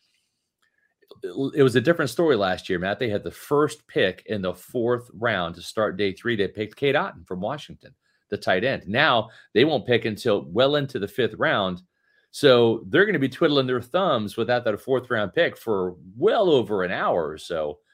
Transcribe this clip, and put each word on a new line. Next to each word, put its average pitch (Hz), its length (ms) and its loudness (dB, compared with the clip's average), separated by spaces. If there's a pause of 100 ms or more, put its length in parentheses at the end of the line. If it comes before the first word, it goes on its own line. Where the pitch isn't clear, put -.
(1200)
It, 98 340 -6
it 151 60 6
was 127 140 4
a 131 40 4
different 160 300 0
story 160 260 2
last 92 320 -2
year, 92 100 0
Matt. 95 200 -2
They 127 100 -4
had 101 160 -4
the - 60 -8
first - 560 -2
pick 98 400 -2
in 104 160 -4
the 90 120 -2
fourth 120 600 -4
round 95 400 -4
to 85 80 -18
start 101 340 -4
day 98 160 -2
three. 117 240 -4
They 98 120 0
picked 107 280 -10
Cade 139 180 0
Otton 160 320 -4
from 92 140 -10
Washington, 104 540 -10 (340)
the 101 80 -6
tight 95 280 0
end. 127 220 -4
Now 123 440 2 (240)
they 120 100 6
won't 147 220 0
pick 120 180 2
until 104 380 -2
well 120 340 0
into 139 220 -4
the 101 100 -6
fifth 113 300 -4
round. 101 420 -2 (500)
So 120 580 4
they're 170 180 4
gonna 190 120 0
be 135 100 0
twiddling 143 380 2
their 127 140 -2
thumbs 127 560 -2
without 120 280 0
that 104 180 -2
fourth 123 280 -2
round 104 220 -2
pick 160 240 0
for 92 400 -2 (180)
well 196 360 2
over 104 340 2
an 90 80 -4
hour 107 340 -2
or 78 120 -10
so, 78 400 -6 (160)